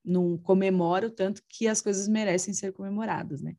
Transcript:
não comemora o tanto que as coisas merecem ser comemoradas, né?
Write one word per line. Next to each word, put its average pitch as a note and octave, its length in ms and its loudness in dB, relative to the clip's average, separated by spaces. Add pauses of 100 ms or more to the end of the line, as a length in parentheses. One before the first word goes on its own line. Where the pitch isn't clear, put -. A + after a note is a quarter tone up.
não F3 320 2
comemora F#3+ 720 2
o A3 40 -6
tanto G3 380 -2
que - 180 -2
as A3 140 0
coisas G3+ 260 -2
merecem G3+ 460 0
ser F#3+ 180 -6
comemoradas, G3 720 -6
né? D3+ 160 -10